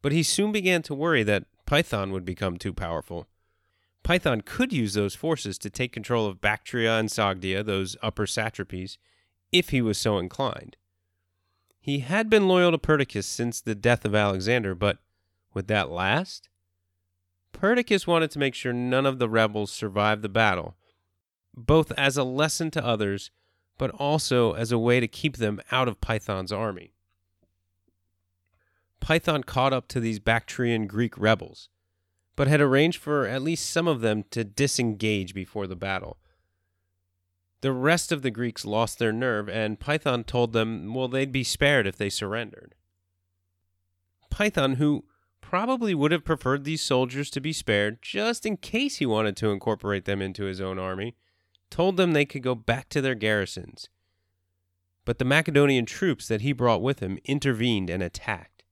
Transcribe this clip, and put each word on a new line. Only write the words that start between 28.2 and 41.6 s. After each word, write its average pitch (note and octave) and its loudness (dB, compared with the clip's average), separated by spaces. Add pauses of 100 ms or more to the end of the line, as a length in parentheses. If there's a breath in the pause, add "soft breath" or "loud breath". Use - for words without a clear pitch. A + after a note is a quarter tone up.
Python D#3 0
caught C3 2
up B2+ -2
to - -4
these A2+ -2
Bactrian A#2 0
Greek G#2 -2
rebels, G#2+ 0 (640)
but C#3+ 2
had D3 4
arranged C#3+ 4
for D3 -2
at B2+ -4
least D#3 -4
some E3+ 0
of C#3 0
them G#2+ 2
to A#2 -4
disengage G#2+ 0
before G2 -8
the F#2 -8
battle. F2+ -6 (1400)
The C3+ 0
rest D3 2
of D3 -2
the C3 0
Greeks A#2 -4
lost G#2+ -2
their A2+ 2
nerve, A2 -2
and G#2+ -2
Python C#3 -2
told A#2+ 0
them, A2 -2
well, C3 -2
they'd C3 -2
be B2+ 0
spared C#3 2